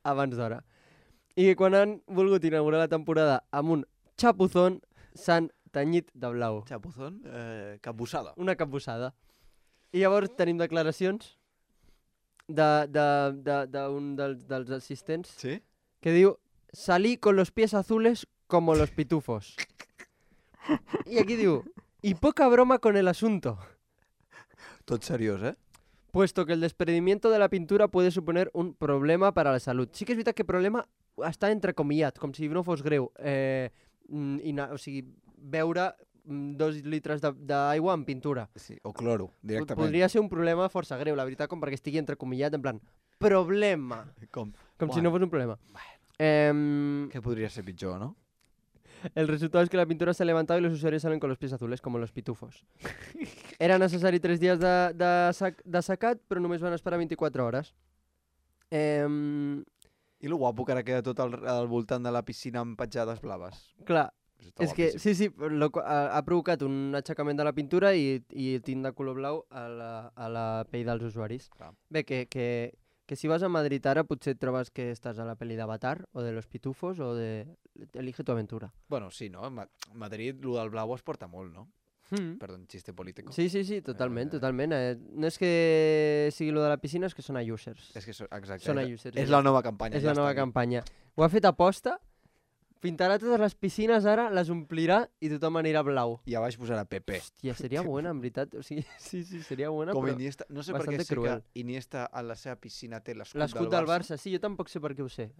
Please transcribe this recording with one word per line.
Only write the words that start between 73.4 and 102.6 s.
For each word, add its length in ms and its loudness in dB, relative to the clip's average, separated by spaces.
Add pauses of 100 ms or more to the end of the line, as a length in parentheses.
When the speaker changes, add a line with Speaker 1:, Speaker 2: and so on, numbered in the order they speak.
Speaker 1:
a 60 0
Madrid 400 -2
ara 160 2
potser 320 -4
et 40 -14
trobes 300 -4
que 220 -8
estàs 260 -10
a 80 -8
la 140 -8
pel·li 180 -8
d'Avatar 540 -6
o 100 -8
de 140 -4
Los 100 -10
Pitufos 540 -8
o 160 -4
de... 300 -6 (480)
Elige 300 -10
tu 80 -2
aventura. 400 -6 (160)
Speaker 2:
Bueno, 220 -6
sí, 200 -14
no? 200 -14
Ma-, 180 -14 (260)
Madrid, 500 -10
lo 140 -4
del 120 -6
blau 240 -6
es 80 -14
porta 240 -12
molt, 280 -16
no? 160 -20 (400)
Speaker 1:
Mm. 320 -6
Speaker 2:
Perdón, 240 -16
chiste 260 -18
político. 400 -16
Speaker 1:
Sí, 160 0
sí, 160 -2
sí, 160 -6
totalment, 480 -4
Speaker 2:
Eh, 80 -8
Speaker 1:
totalment. 380 -2
Eh, 220 -2 (180)
no 160 -2
és 80 -14
que 960 4
sigui 160 -2
lo 140 0
de 40 2
la 140 2
piscina, 240 -4
és 80 -6
que 80 -18
són 160 -8
a 80 -4
users. 480 -12
Speaker 2:
És 100 -14
que 80 -16
so-, 220 -14
exacte, 320 -10
Speaker 1:
Són 120 0
a 40 -2
Speaker 2:
és, 160 -6
Speaker 1:
users, 160 -14
Speaker 2:
és 140 -2
Speaker 1:
ja 20 2
Speaker 2:
la 80 8
Speaker 1:
està. 80 4
Speaker 2:
nova 160 6
campanya, 340 -4
Speaker 1:
És 60 0
Speaker 2:
ja 80 2
Speaker 1:
la 80 2
nova 140 2
Speaker 2:
està 80 -2
bé. 20 2
Speaker 1:
campanya. 400 -2 (320)
Ho 80 2
ha 80 6
fet 160 4
aposta, 540 2 (800)
pintarà 380 2
totes 180 2
les 160 2
piscines 560 2
ara, 140 4 (100)
les 160 0
omplirà 540 2 (180)
i 80 -2
tothom 300 0
anirà 260 2
blau. 300 0 (100)
Speaker 2:
I 80 -4
a 80 0
baix 160 -4
posarà 300 -4
P 120 -8
P. 200 -6
Speaker 1:
Hòstia, 340 -10
seria 300 -6
Speaker 2:
<laughs> 20 -4
Speaker 1:
buena, 240 -4
en 80 -6
veritat. 400 -8
O 80 -14
sigui, 160 -8 (100)
<laughs> 60 -20
sí, 240 -10
sí, 240 -14
seria 240 -6
buena, 240 -4
Speaker 2:
Com 140 0
Speaker 1:
però 100 -2
Speaker 2:
Iniesta, 320 -10
no 160 -12
sé 80 -8
per 80 -2
què 140 -4
Speaker 1:
bastante 100 -4
Speaker 2:
sé 80 -4
Speaker 1:
cruel. 320 -2
Speaker 2:
que 160 -14
Iniesta 480 -8
a 160 -10
la 80 -8
seva 240 -14
piscina 480 -14